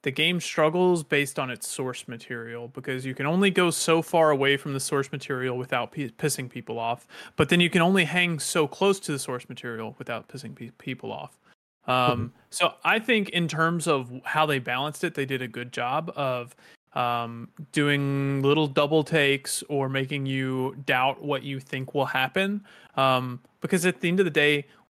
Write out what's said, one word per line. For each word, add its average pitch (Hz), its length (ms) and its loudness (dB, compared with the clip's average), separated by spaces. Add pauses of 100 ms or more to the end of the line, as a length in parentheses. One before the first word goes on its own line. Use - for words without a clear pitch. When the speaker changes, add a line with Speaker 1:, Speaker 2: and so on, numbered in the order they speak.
Speaker 1:
the 139 80 -2
game 160 300 0
struggles 170 600 2
based 143 360 0
on 131 120 -4
its - 160 -10
source 127 400 -8
material 117 600 -12
because 131 360 -6
you 127 100 -4
can 139 120 -4
only 185 240 4
go 180 200 4
so 165 320 4
far 160 280 6
away 139 260 4
from 139 160 -6
the 135 80 -4
source 139 300 -2
material 127 480 -4
without 123 340 -2
p-, 139 180 -6
pissing 139 380 -4
people 120 300 -10
off, 117 280 -4 (300)
but 165 120 2
then 175 120 4
you 175 80 6
can 170 140 4
only 185 220 4
hang 170 340 0
so 151 300 0
close 196 320 0
to - 120 -10
the 139 60 -4
source 127 300 -8
material 113 500 -10
without 113 300 -10
pissing 139 260 -14
pe-, 120 240 -16
people 127 340 -10
off. - 260 -14 (480)
Um, 127 100 0
Speaker 2:
Mm-hmm. 123 300 2 (240)
Speaker 1:
so - 240 0 (100)
I 190 160 4
think 220 300 0
in 170 180 -2
terms 160 400 0
of 131 240 0 (120)
how 156 220 0
they 143 140 0
balanced 131 440 -6
it, 165 100 -4
they 139 120 -2
did 131 160 -4
a 123 60 -8
good 120 240 -10
job 139 420 -4
of 127 400 -4 (420)
um, 117 520 -4 (220)
doing 139 720 0
little 147 240 4
double 147 380 2
takes 139 640 0
or 139 200 0
making 135 380 -2
you 131 480 -2 (120)
doubt 135 360 0
what 143 220 -2
you 139 160 -8
think 131 340 -8
will 139 120 2
happen. 190 580 0 (320)
Um, 127 440 2 (200)
because 180 260 0
at 180 140 0
the 180 80 0
end 180 100 2
of 196 60 4
the 170 60 2
day, 147 360 4 (300)